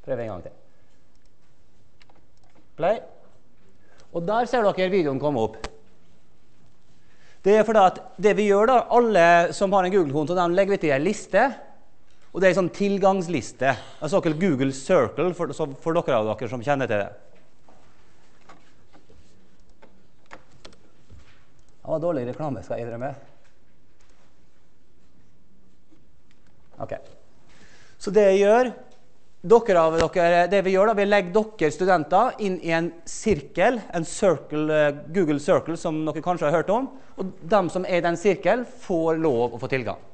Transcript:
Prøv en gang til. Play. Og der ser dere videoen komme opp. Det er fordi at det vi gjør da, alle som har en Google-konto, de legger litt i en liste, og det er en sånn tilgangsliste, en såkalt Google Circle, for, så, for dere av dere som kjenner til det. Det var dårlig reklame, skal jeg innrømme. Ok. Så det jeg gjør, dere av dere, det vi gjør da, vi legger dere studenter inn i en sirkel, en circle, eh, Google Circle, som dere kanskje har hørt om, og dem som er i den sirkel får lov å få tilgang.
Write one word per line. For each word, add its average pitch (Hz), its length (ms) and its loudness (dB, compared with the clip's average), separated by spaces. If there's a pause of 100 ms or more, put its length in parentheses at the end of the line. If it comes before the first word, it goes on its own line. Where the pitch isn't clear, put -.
Prøv 123 180 -4
en 113 60 -6
gang 90 160 -10
til. - 80 -14 (2250)
Play. 190 220 2 (1120)
Og 170 80 -4
der 220 240 0
ser 240 160 0
dere 185 300 2
videoen 151 260 2
komme 139 240 2
opp. 107 140 -2 (1900)
Det 202 160 8
er 208 80 6
fordi 220 160 6
at 180 160 6 (240)
det 202 160 6
vi 208 80 4
gjør 202 240 6
da, 254 60 6 (180)
alle 220 300 8 (320)
som 196 180 2
har 190 80 6
en 185 140 2
Google-konto, 151 420 2
de 175 60 2 (100)
legger 196 220 4
litt 170 100 -2
i 147 80 4
en 135 80 2
liste, 202 400 2 (880)
og 156 80 -8
det 190 80 6
er 180 80 8
en 190 60 4
sånn 170 160 0
tilgangsliste, 185 960 2 (240)
en 156 140 -4
såkalt 160 260 2
Google 135 380 2
Circle, 160 580 2
for, 165 220 -4
så, 160 100 -2 (160)
for 165 160 0
dere 139 220 2
av 107 100 0
dere 123 240 -6
som 120 80 -6
kjenner 135 300 0
til 104 100 0
det. - 80 -6 (4000)
Det - 140 -10
var 156 100 -2
dårlig 131 240 -2
reklame, 123 320 -6
skal 113 160 -6
jeg 117 80 -6
innrømme. 120 260 -8 (3750)
Ok. - 100 -8 (1080)
Så 196 80 -4
det 208 140 8
jeg 196 160 6
gjør, 233 260 6 (800)
dere 208 320 8
av 160 160 6
dere, 170 440 6 (120)
det 202 140 6
vi 190 80 2
gjør 202 160 6
da, 220 80 4
vi 202 80 4
legger 202 260 4
dere 208 400 2
studenter 185 600 4 (100)
inn 185 160 0
i 165 160 -2
en 165 140 0 (180)
sirkel, 208 680 0 (180)
en 170 80 -2
circle, 156 640 0
eh, 147 300 4 (160)
Google 151 260 2
Circle, 160 400 2
som 156 240 -2
dere 156 200 -4
kanskje 160 260 0
har 139 80 4
hørt 165 160 0
om, 262 160 -2 (260)
og 190 140 -6 (180)
dem 190 240 4
som 185 160 -2
er 175 140 2
i - 20 -4
den 170 160 2
sirkel 208 460 2 (160)
får 165 400 0
lov 120 340 2
å 107 60 -8
få 131 100 -6
tilgang. 110 300 -2 (120)